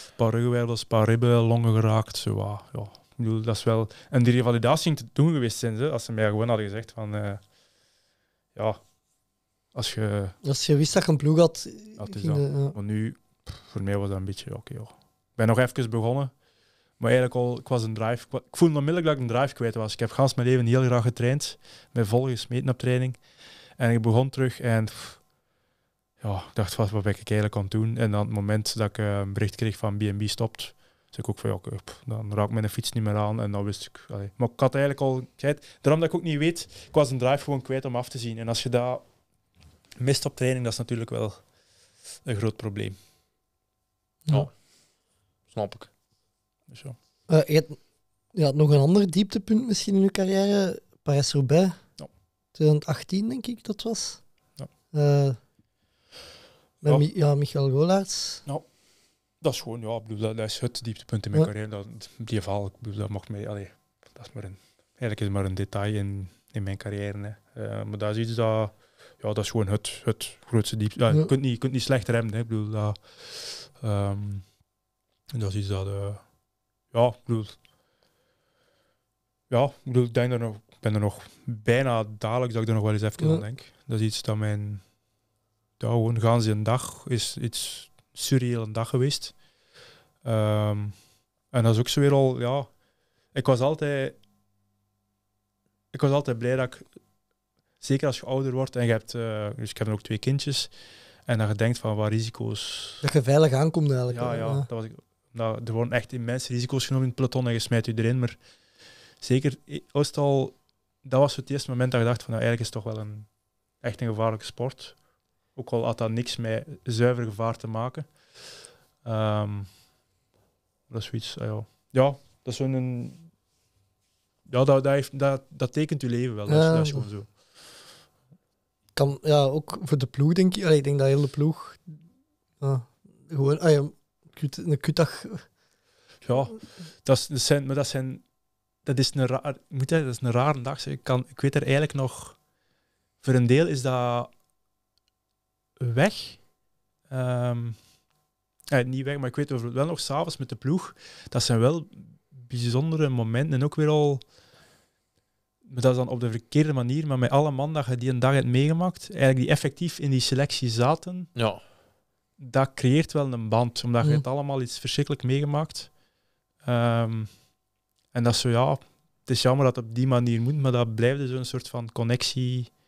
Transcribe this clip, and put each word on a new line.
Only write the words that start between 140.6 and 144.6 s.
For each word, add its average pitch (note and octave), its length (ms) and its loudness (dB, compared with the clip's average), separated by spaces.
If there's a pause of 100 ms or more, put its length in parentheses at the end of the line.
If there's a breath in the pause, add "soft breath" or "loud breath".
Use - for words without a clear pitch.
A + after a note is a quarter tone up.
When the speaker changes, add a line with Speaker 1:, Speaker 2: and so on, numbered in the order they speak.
Speaker 1:
dag, C3+ 180 -6
zeg. C#3+ 140 -8
Ik C3+ 100 -10
kan, B2+ 240 0
ik - 140 -20
weet C#3 140 2
er C#3+ 60 2
eigenlijk C#3 320 2
nog, - 460 -8 (840)
voor C3 120 2
een B2 140 6
deel C#3+ 200 6
is C#3+ 140 -2
dat B2 480 -2 (1400)